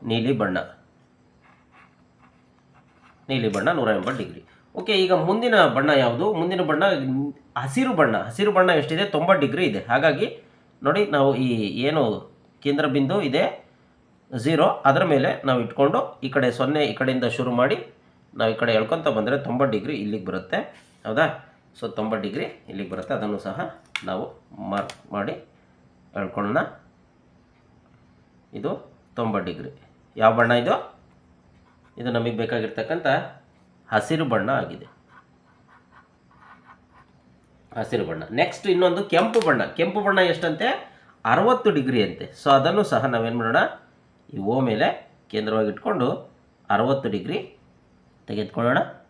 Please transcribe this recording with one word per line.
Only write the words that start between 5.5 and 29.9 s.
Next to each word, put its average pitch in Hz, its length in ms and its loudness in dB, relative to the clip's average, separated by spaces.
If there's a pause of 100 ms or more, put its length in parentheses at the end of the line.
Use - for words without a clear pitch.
ಬಣ್ಣ 139 140 2
ಯಾವುದು? 131 440 4
ಮುಂದಿನ 180 280 0
ಬಣ್ಣ 156 220 2 (760)
ಹಸಿರು 233 360 -2
ಬಣ್ಣ. 135 240 4
ಹಸಿರು 190 340 -2
ಬಣ್ಣ 185 180 4
ಎಷ್ಟಿದೆ? 160 360 2
ತೊಂಬತ್ತು 180 400 2
ಡಿಗ್ರಿ 151 200 0
ಇದೆ. 101 240 -2
ಹಾಗಾಗಿ 143 380 2 (540)
ನೋಡಿ, 160 200 2 (140)
ನಾವು 139 200 4
ಈ 127 140 0 (380)
ಏನು 156 160 2 (600)
ಕೇಂದ್ರ 143 220 0 (100)
ಬಿಂದು 143 220 0 (120)
ಇದೆ 143 140 0 (880)
ಝೀರೋ, 147 360 2 (180)
ಅದರ 139 180 6 (100)
ಮೇಲೆ 135 160 4 (160)
ನಾವು 131 200 2
ಇಟ್ಕೊಂಡು 147 340 2 (240)
ಈ 135 60 -4
ಕಡೆ 131 220 2
ಸೊನ್ನೆ, 135 340 0
ಈ 110 140 -2
ಕಡೆಯಿಂದ 127 280 0 (100)
ಶುರು 127 140 -2
ಮಾಡಿ 127 260 2 (560)
ನಾವು 113 200 0
ಈ 113 80 -6
ಕಡೆ 117 180 0
ಎಳ್ಕೊಂತ 110 280 -2
ಬಂದರೆ 113 300 0 (100)
ತೊಂಬತ್ತು 123 300 0
ಡಿಗ್ರಿ 123 260 -4
ಇಲ್ಲಿಗೆ 104 280 -6
ಬರುತ್ತೆ. 92 280 -4 (480)
ಹೌದಾ? 117 180 2 (540)
So 120 60 -10 (120)
ತೊಂಬತ್ತು 110 280 -4
ಡಿಗ್ರಿ 104 200 -6 (240)
ಇಲ್ಲಿಗೆ 95 240 -10
ಬರುತ್ತೆ. 92 200 -6
ಅದನ್ನು 104 340 -4
ಸಹ 95 100 -8 (520)
ನಾವು 92 140 -4 (480)
ಮಾರ್ಕ್ 101 240 -4 (180)
ಮಾಡಿ 104 200 -4 (840)
ಎಳ್ಕೊಳ್ಳೋಣ. 101 400 -4 (1900)
ಇದು 135 180 -6 (440)
ತೊಂಬತ್ತು 104 340 -2
ಡಿಗ್ರಿ. 80 220 -10 (460)